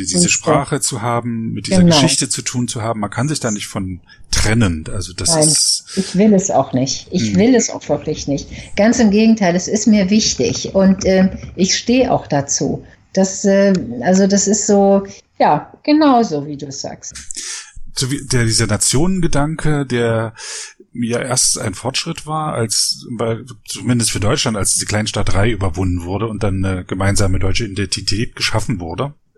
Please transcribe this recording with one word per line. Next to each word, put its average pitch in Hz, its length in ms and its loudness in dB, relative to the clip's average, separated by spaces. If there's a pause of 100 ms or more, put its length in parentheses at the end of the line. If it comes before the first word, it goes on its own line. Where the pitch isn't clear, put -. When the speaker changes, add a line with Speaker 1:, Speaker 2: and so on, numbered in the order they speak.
Speaker 1:
diese - 160 -4
Speaker 2:
Richtig. 180 140 4
Speaker 1:
Sprache 143 480 0
zu 120 220 -4
haben, 117 520 -4
mit 107 140 -8
dieser 185 160 4
Speaker 2:
Genau. 170 160 6
Speaker 1:
Geschichte 135 300 0
zu - 140 -4
tun 123 240 -4
zu 117 140 -6
haben. 110 180 -4
Man 101 100 -4
kann 123 180 -2
sich 151 120 -4
da 123 120 -4
nicht 101 160 -8
von 92 340 -8 (300)
trennen. 101 640 2
Also 90 200 -8
das - 220 -4
Speaker 2:
Nein, 156 120 4
Speaker 1:
ist - 380 0 (100)
Speaker 2:
ich 190 200 -4
will 214 180 6
es 185 180 2
auch 135 220 2
nicht. - 380 -2
Ich 180 200 0
Speaker 1:
Hm. - 60 0
Speaker 2:
will 233 180 6
es 226 160 2
auch - 180 -10
wirklich 151 380 -4
nicht. 139 200 -4 (300)
Ganz 226 220 4
im 220 100 6
Gegenteil, 214 460 4
es 185 120 -2
ist 208 200 0
mir 208 240 4
wichtig - 640 0
und, 190 300 4
ähm, 190 260 4 (240)
ich 185 200 0
stehe 247 360 0
auch 139 160 -2
dazu. 143 580 -2 (280)
Das, 190 320 0
äh, 196 280 4 (280)
also 190 260 4
das 196 200 2
ist 202 200 -2
so, 196 400 4 (320)
ja, 180 340 2 (100)
genauso, 240 640 2
wie 147 120 -8
du 139 140 -12
sagst. - 440 -12 (800)
Speaker 1:
So 131 160 -4
wie 139 160 -6
der, 120 180 2
dieser 113 220 0
Nationengedanke, 151 1200 0
der 117 480 0 (580)
ja 117 260 -4
erst - 400 -2
ein 95 140 -4
Fortschritt - 540 -6
war, 156 260 -4
als 123 540 -2 (100)
bei, 113 220 -4 (280)
zumindest 113 440 -2
für - 80 -4
Deutschland, 110 360 0
als 95 200 -2
diese 98 100 -4
Kleinstaaterei 104 640 2
überwunden 92 540 0
wurde 98 240 -4
und 104 160 -4
dann 95 200 0
eine 95 220 -2
gemeinsame 98 540 2
deutsche 95 260 2
Identität 98 720 -4
geschaffen 98 440 -2
wurde, 92 360 -6 (220)